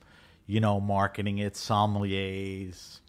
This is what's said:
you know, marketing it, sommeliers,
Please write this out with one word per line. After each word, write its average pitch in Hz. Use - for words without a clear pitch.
you 101
know, 104
marketing 101
it, 101
sommeliers, 98